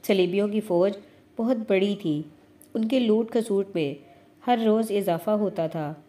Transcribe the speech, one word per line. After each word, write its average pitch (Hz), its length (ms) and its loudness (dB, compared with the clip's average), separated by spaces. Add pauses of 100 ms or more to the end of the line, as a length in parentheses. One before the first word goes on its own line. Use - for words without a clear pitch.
सलीबियों 196 460 2
की 214 120 0
फ़ौज 190 360 2 (400)
बहुत 233 200 0 (120)
बड़ी 196 260 2
थी। 170 180 -4 (640)
उनके 220 240 0
लूट 226 320 2
खसूट 196 440 -2
में 151 200 -2 (480)
हर 240 220 2
रोज़ 220 280 2
इजाफ़ा 185 420 0
होता 196 340 -2
था। 156 180 -6 (220)